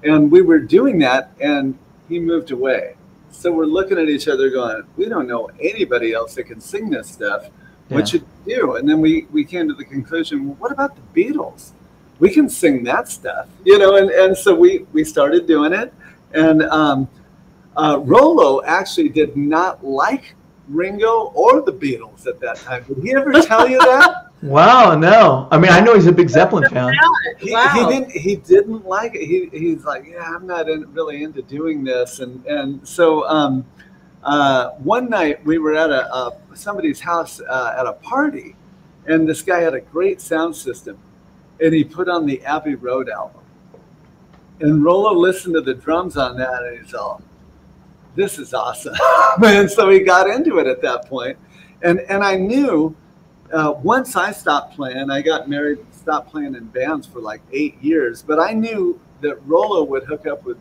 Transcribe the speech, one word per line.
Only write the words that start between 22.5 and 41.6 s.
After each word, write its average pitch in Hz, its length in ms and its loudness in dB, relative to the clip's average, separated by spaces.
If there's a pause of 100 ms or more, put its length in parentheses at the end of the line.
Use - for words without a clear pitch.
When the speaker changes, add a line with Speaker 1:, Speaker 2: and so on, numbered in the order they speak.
Speaker 1:
time. 123 300 -12
Did 135 160 -10
he 240 120 -2
ever 269 260 0
tell 226 260 2
you 254 120 2
that? 262 480 4
Speaker 2:
<laughs> - 40 -20 (100)
Wow, 175 540 6
no. 160 540 4
I 156 80 4
mean, 180 140 6
I 175 80 8
know 226 160 6
he's 180 100 6
a 175 60 8
big 170 180 4
Zeppelin 175 400 2
fan. 123 240 -2 (460)
Speaker 1:
He, 214 120 -8
Speaker 3:
Wow. 240 220 2
Speaker 1:
he 233 120 2 (140)
didn't, 254 120 -8
he 180 240 -4
didn't 202 500 2
like 208 300 -6
it. 156 100 -8
He, 180 260 -4
he's 156 340 -6
like, 139 220 -8
"Yeah, 170 140 -16 (140)
I'm 180 100 -16
not 170 240 -6
in, 151 240 -8
really 151 300 -8
into 135 180 -12
doing 147 420 -8
this." 127 360 -6
And, 127 260 -14
and 139 420 -8
so, 160 400 0
um, 139 380 -2 (580)
uh, 135 480 0
one 226 380 -4
night 165 360 -2
we 160 120 0
were 156 160 -2
at 160 160 2
a, - 240 -2
a, 123 240 -8 (160)
somebody's 175 460 -6
house, 170 420 -6
uh, 123 380 -6
at 127 80 -2
a - 60 -8
party, - 640 -6 (520)
and 160 200 2
this 156 140 -4
guy 180 200 -2
had 165 120 0
a 127 80 -8
great 190 400 -6
sound 165 340 -6
system, 117 420 -14 (640)
and 160 140 2